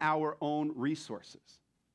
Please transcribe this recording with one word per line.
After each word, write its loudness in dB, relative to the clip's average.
our 2
own 0
resources. -6